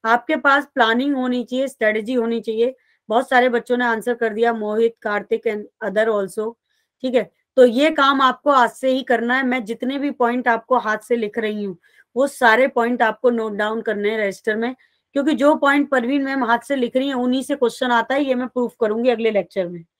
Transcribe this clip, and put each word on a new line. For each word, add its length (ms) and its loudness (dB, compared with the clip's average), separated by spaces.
आपके 320 2
पास 380 2
planning 420 2
होनी 280 -2
चाहिए, 240 -4
स्ट्रेटजी 460 -2
होनी 260 -2
चाहिए। 360 -2
बहुत 200 0
सारे 200 4
बच्चों 280 -2
ने 80 -2
answer 300 -2
कर 200 -2
दिया, 180 2
मोहित, 500 -2
कार्तिक 460 -4
and 420 -8
other 240 0
also। 400 -4
ठीक 120 -4
है, 180 0
तो 80 8
ये 260 4
काम 300 2
आपको 300 2
आज 200 4
से 180 -4
ही 140 0
करना 340 0
है। 60 0
मैं 220 -2
जितने 340 -6
भी 120 -4
point 380 -2
आपको 300 0
हाथ 200 -2
से 180 -2
लिख 220 -4
रही 260 -4
हूँ, 120 -8
वो 100 2
सारे 420 4
point 340 0
आपको 280 2
note 220 -2
down 280 -4
करने 300 -2
हैं 80 -4
register 380 -4
में, 200 -4
क्योंकि 220 0
जो 200 4
point 360 2
परवीन 320 0
मैम 220 -2
हाथ 140 2
से 180 -4
लिख 200 -2
रही 120 0
हैं, 60 -4
उन्हीं 280 -2
से 140 -4
question 340 -2
आता 240 0
है, 100 0
ये 100 0
मैं 140 -4
proof 320 -4
करूंगी 300 0
अगले 200 0
lecture 380 -4
में। 160 -14